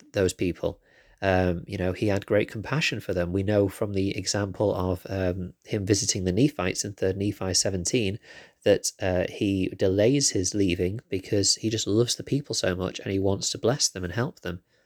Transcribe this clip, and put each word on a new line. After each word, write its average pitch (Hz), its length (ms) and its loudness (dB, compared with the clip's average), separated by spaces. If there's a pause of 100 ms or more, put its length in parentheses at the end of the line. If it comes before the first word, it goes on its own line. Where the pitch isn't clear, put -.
(120)
those 95 220 2
people. - 480 -4 (400)
Um, 92 460 2
you 101 100 -6
know, 90 160 0
he 107 140 0
had 98 180 0
great 107 240 2
compassion 117 500 -2
for - 140 -4
them. 87 180 0
We 95 120 0
know 101 260 4
from 101 240 -4
the 98 240 0
example 101 560 0
of, 92 340 0
um, 92 460 -2 (100)
him 104 220 -4
visiting 98 400 2
the 92 80 4
Nephites 95 500 2
in 101 100 -8
third 95 220 0
Nephi 95 380 -2
seventeen 98 680 0 (440)
that, - 360 2
uh, 90 300 0
he 98 400 -2
delays 107 640 2
his 92 240 -2
leaving 95 520 0
because 98 480 0
he 110 140 -4
just 107 180 -2
loves 117 280 2
the - 80 -8
people 131 320 -4
so 95 200 2
much 90 240 -4
and - 120 -6
he 98 80 0
wants 98 320 0
to - 80 -8
bless 127 280 2
them 92 160 -6
and 87 100 -6
help 120 280 -2
them. 90 220 -8 (220)